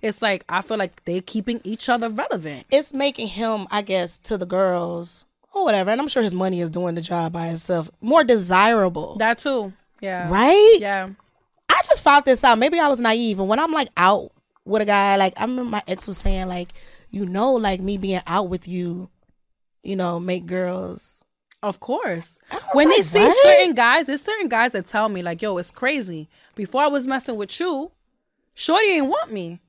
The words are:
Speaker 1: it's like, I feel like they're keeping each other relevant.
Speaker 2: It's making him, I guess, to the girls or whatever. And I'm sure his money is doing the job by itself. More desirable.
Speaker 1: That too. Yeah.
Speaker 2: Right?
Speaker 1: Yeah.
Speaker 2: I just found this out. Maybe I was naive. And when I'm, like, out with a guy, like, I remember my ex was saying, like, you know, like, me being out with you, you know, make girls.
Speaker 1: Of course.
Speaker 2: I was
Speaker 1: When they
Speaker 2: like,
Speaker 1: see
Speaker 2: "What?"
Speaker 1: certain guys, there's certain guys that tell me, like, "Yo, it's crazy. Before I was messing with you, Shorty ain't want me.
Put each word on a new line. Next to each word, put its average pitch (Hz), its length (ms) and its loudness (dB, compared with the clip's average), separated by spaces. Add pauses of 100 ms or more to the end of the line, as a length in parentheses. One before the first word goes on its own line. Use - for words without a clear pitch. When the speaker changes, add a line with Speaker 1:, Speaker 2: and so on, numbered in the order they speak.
Speaker 1:
it's 214 220 -6
like, 202 260 -2
I 180 140 -2
feel 220 160 -6
like 190 260 -6
they're 180 180 -4
keeping 226 420 -6
each 220 260 -8
other 233 180 0
relevant. 160 600 -8
Speaker 2:
It's 294 240 0
making 226 340 -4
him, 214 420 -4
I 208 120 -2
guess, 185 380 -4
to 214 180 -6
the 180 80 -6
girls 175 800 -4 (280)
or 392 120 0
whatever. 202 260 2
And 233 100 0
I'm 294 80 -4
sure 247 140 -2
his 196 120 -2
money 185 260 -2
is 170 100 -4
doing 175 240 -4
the 170 80 -6
job 170 300 -4
by 170 160 -6
itself. 165 420 -4 (100)
More 285 240 -2
desirable. 202 920 0
Speaker 1:
That 226 200 -2
too. 226 340 -6 (280)
Yeah. 180 300 -8
Speaker 2:
Right? 370 500 8
Speaker 1:
Yeah. 196 300 -6 (580)
Speaker 2:
I - 180 2
just - 160 2
found 285 220 6
this 254 200 4
out. 240 140 6
Maybe 302 200 2
I 311 100 4
was 262 120 0
naive. 226 400 0
And 190 80 -2
when 226 100 4
I'm, 320 140 0
like, 294 240 0
out 185 340 2 (360)
with 214 140 0
a 208 60 -2
guy, 202 300 2
like, 190 220 2
I - 40 -4
remember 247 280 -4
my 208 180 -4
ex 185 180 -6
was 196 100 -8
saying, 190 320 0
like, 180 240 -8 (380)
you 196 160 -6
know, 202 280 0
like, 202 260 -2
me 196 180 -4
being 185 280 -4
out 185 220 -2
with 175 200 -8
you, 180 420 -8 (720)
you 196 140 -8
know, 175 240 -4
make 180 260 -6
girls. 180 760 -8 (400)
Speaker 1:
Of 202 180 -6
course. 240 580 -6 (120)
Speaker 2:
I - 60 -14
was - 160 -12
Speaker 1:
When 302 180 6
they - 60 6
Speaker 2:
like, 403 80 4
Speaker 1:
see 170 140 2
Speaker 2:
"What?" 349 240 8
Speaker 1:
certain 381 320 8
guys, 247 320 4
there's 285 160 -4
certain 415 260 -4
guys 233 240 2
that 190 140 -6
tell 220 240 -2
me, 190 120 -6
like, 170 200 -6
"Yo, 208 160 -4
it's 175 120 -8
crazy. 190 580 -4 (260)
Before 220 280 -4
I 302 60 2
was 285 180 -2
messing 262 300 -6
with 208 240 -8
you, 330 300 -4 (640)
Shorty 403 340 2
ain't 320 180 2
want 554 260 -4
me. 175 360 -10